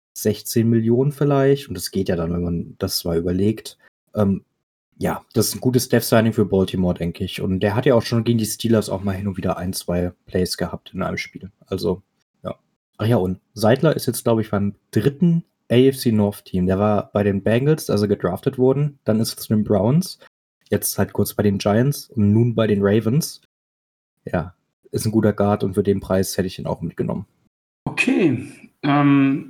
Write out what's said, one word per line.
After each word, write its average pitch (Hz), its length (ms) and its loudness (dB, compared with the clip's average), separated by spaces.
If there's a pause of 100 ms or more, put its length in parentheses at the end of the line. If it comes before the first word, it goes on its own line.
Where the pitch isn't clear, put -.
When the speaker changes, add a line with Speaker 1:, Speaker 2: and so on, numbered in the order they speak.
(160)
Speaker 1:
sechzehn 110 520 0
Millionen 117 440 2
vielleicht. 139 560 2
Und - 80 -8
das - 160 -10
geht 95 160 -2
ja 90 80 0
dann, 85 160 -4
wenn 87 100 -2
man 85 360 -4
das - 260 -4
mal 87 120 -2
überlegt. 92 600 -2 (360)
Ähm, 98 300 0 (540)
ja, 85 260 -6 (100)
das 107 140 2
ist - 60 -6
ein 101 60 -10
gutes 127 280 0
Death-Signing 113 440 4
für 107 140 2
Baltimore, 92 480 0
denke 85 280 -6
ich. - 180 -6
Und 95 200 -2
der 101 160 0
hat - 100 0
ja 135 80 6
auch 117 80 4
schon 117 220 -2
gegen 117 140 2
die 107 80 0
Steelers 110 420 0
auch 98 160 -6
mal 98 100 -2
hin 98 140 -6
und 92 80 -4
wieder 90 200 -2
ein, 90 160 -4
zwei 87 400 -2 (140)
Plays 92 300 -2
gehabt - 380 -8
in 92 80 -6
einem 87 160 -4
Spiel. - 340 -14 (140)
Also, 92 360 -4 (400)
ja. - 140 -10 (400)
Ach 104 100 -4
ja, 117 120 4
und 92 200 -2 (160)
Seidler 135 400 4
ist - 120 -6
jetzt, - 180 -4
glaub 113 160 2
ich, 104 100 -8
beim 101 240 -2 (160)
dritten 165 540 0 (260)
A 117 60 2
F 131 200 4
C 123 140 -2
North 104 340 0
Team. 90 220 -2
Der 95 140 2
war 104 320 0
bei 101 100 0
den 98 220 0
Bengals, 135 440 0
als 104 140 2
er 104 60 2
gedraftet 98 500 -2
wurden. 139 460 2
Dann 110 160 0
ist - 140 -2
er - 40 -16
zu - 160 -2
den 107 80 2
Browns. 107 560 2 (520)
Jetzt - 280 -2
halt 98 140 -2
kurz - 220 -2
bei 104 100 -2
den 101 140 2
Giants 117 520 0
und 101 220 2
nun 117 240 2
bei 113 100 2
den 104 160 2
Ravens. 110 580 0 (840)
Ja, 90 300 -6 (360)
ist - 160 -4
ein 107 60 0
guter 107 200 4
Guard 101 320 0
und 98 80 -4
für 101 100 0
den 95 180 0
Preis 95 360 -2
hätte 92 120 -2
ich - 100 -12
ihn - 80 -12
auch 82 160 -6
mitgenommen. - 420 -6 (640)
Speaker 2:
Okay, 180 600 0 (360)
ähm, 143 680 2